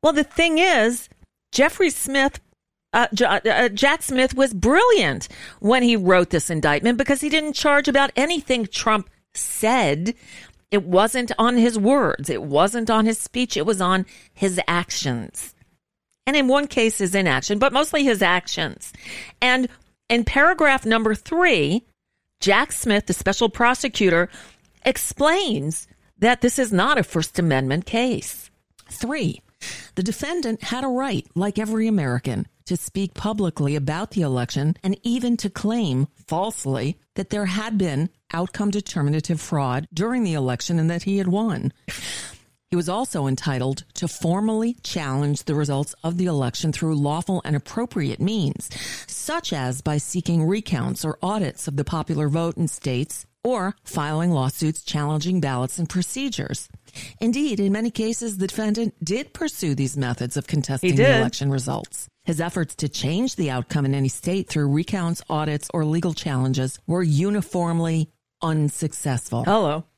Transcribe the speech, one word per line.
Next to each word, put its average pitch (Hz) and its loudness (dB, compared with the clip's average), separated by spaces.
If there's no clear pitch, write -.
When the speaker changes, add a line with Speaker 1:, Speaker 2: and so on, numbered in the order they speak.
Speaker 1:
Well, 311 4
the 294 2
thing 320 2
is, 247 2
Jeffrey 311 4
Smith, 269 0
uh, 240 4
J-, 220 4
uh, 220 4
Jack 277 2
Smith 254 0
was 262 2
brilliant 233 4
when 247 4
he 240 4
wrote 185 4
this 165 0
indictment 160 2
because 277 0
he 302 -2
didn't 302 0
charge 294 2
about 277 4
anything 269 0
Trump 214 0
said. 214 0
It 202 2
wasn't 226 2
on 240 4
his 233 6
words. 208 2
It 113 -2
wasn't 196 2
on 220 4
his 226 0
speech. - -4
It - -2
was 196 0
on 185 2
his 185 -2
actions. 143 -4
And 277 0
in 277 4
one 277 4
case, 226 2
his 185 0
inaction, 190 2
but 269 4
mostly 294 0
his 226 4
actions. 175 -2
And 254 2
in 233 2
paragraph 294 4
number 220 2
three, 233 2
Jack 208 2
Smith, 208 0
the 185 -2
special 196 0
prosecutor, 208 2
explains 269 0
that 240 4
this 247 2
is 240 0
not 233 4
a 190 2
First - -4
Amendment 143 0
case. - -4
Speaker 2:
Three, 240 -6
the 190 -4
defendant 254 -4
had 247 -6
a 269 -2
right, 254 -2
like 202 -2
every 220 0
American, 131 0
to 180 -2
speak - -4
publicly 170 -2
about 151 -4
the 196 0
election 135 0
and 190 -2
even 240 0
to 208 -4
claim 190 0
falsely 143 -4
that 190 -4
there 208 -2
had 214 -2
been 165 0
outcome 190 -2
determinative 156 -2
fraud 139 -2
during 226 0
the 180 0
election 135 -2
and 160 2
that 170 -2
he 196 0
had 190 0
won. 202 0
He 180 0
was 175 0
also 180 -2
entitled 135 -2
to 175 -4
formally 220 0
challenge 143 -2
the 156 -2
results 143 -2
of 170 -4
the 180 0
election 147 -2
through 160 -2
lawful 156 0
and 151 -2
appropriate 170 -4
means, 196 -2
such - -6
as 131 -4
by 151 0
seeking 170 0
recounts 175 -2
or 156 -4
audits 190 -4
of 143 -4
the 147 0
popular 151 -2
vote 165 0
in 170 0
states - -4
or 208 -2
filing 156 -2
lawsuits 151 -2
challenging 151 -2
ballots 127 -2
and 170 -2
procedures. - -4
Indeed, 240 0
in 196 2
many 220 0
cases, 220 -4
the 185 0
defendant 214 -2
did 196 -4
pursue 185 -2
these 135 -2
methods 123 -4
of 139 -6
contesting 143 0
Speaker 1:
He 139 4
Speaker 2:
the 220 6
Speaker 1:
did. 269 8
Speaker 2:
election - 0
results. 131 -6
His 165 -2
efforts 170 -4
to 151 -4
change 190 -2
the 160 -2
outcome 127 -2
in 135 0
any 135 0
state 180 -4
through 147 0
recounts, 170 -2
audits, 151 -2
or 160 0
legal 160 0
challenges 131 -2
were 175 0
uniformly 165 0
unsuccessful. 147 -2
Speaker 1:
Hello. 170 0